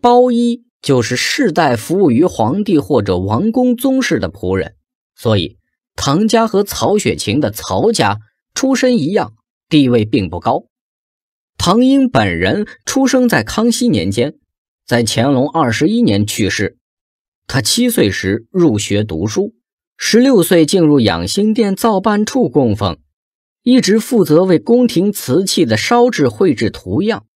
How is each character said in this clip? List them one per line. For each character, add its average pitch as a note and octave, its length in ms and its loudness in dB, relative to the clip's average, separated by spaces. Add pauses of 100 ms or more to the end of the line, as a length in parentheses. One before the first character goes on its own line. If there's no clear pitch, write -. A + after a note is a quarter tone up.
包 B3 320 4
衣 A#3+ 320 -2 (160)
就 C3 220 2
是 A2+ 120 -4
世 G#3 380 -2
代 D3+ 240 0
服 D#3+ 240 -2
务 E3+ 100 4
于 B2 140 2
皇 E3+ 400 -2
帝 F3+ 140 2
或 B2+ 240 0
者 F#2 160 -2
王 A#2 340 -2
公 B3 240 0
宗 C4 260 -2
室 D#3+ 160 -2
的 F#2 120 -4
仆 F#2 260 -4
人， - 200 -6 (380)
所 A2 220 -2
以 E2 220 -4 (360)
唐 E3 320 0
家 A3+ 200 2
和 G3+ 180 0
曹 F3 320 -2
雪 A2+ 180 -2
芹 G#2+ 260 -2
的 A2+ 100 -2
曹 A2 420 -2
家 G#2+ 280 -2 (340)
出 C4+ 200 0
身 B3 220 0
一 D3 120 0
样， F3+ 260 -4 (340)
地 C#3+ 200 2
位 A#2 160 2
并 G#2+ 260 -2
不 F2 100 -8
高。 C3 240 -4 (920)
唐 A3 260 2
英 C4+ 240 2
本 G2+ 300 0
人 B2+ 280 -2 (200)
出 C4+ 200 0
生 B3+ 220 2
在 D#3 140 0
康 A3 280 -2
熙 A#3+ 180 -2
年 G2 220 0
间， B2 280 -4 (480)
在 A#2+ 200 0
乾 C3+ 260 0
隆 C3+ 180 0
二 B2 200 0
十 B2+ 180 0
一 A3+ 120 0
年 G#2+ 260 2
去 G#2+ 220 -4
世。 - 300 -6 (680)
他 - 140 -4
七 A#3 300 -2
岁 B2 200 0
时 G2+ 400 -4
入 D#3+ 280 0
学 G2+ 240 -2
读 E2 240 -6
书， - 280 -4 (420)
十 - 240 2
六 B3 220 4
岁 E3 240 4
进 F3+ 160 0
入 D3 180 4
养 F2+ 260 0
心 G#3 280 0
殿 G#3 200 0
造 G#3+ 240 0
办 G#3 280 0
处 A#3 220 -2
供 A#2+ 280 0
奉， F#2 220 -4 (640)
一 B3 180 4
直 G#3 180 2
负 A3 240 0
责 D#3 220 4
为 F3+ 140 2
宫 B3 280 2
廷 G3+ 240 0
瓷 F3 340 -2
器 F3+ 200 0
的 A2 120 0
烧 A#3+ 340 2
制 C#3+ 180 0
绘 E3+ 260 0
制 A2 140 -2
图 G2+ 340 -4
样。 G3+ 340 -4